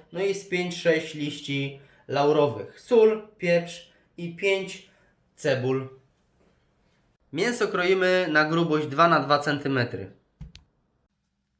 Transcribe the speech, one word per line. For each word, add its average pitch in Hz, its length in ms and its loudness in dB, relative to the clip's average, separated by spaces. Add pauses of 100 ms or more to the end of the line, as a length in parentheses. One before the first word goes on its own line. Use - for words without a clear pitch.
(120)
no 170 80 -6
i 196 140 0
z - 140 -14
pięć, 180 340 -4
sześć 160 320 0
liści 139 680 -6 (280)
laurowych, 120 720 0
sól, 220 480 4 (100)
pieprz 170 540 -2 (240)
i 170 200 -12
pięć 190 540 -2 (440)
cebul. 131 540 -2 (1400)
Mięso 208 360 -2
kroimy 185 640 2
na 151 140 4
grubość 156 420 0
dwa 147 220 4
na 156 120 4
dwa 143 180 2
centymetry. 139 720 -4 (1500)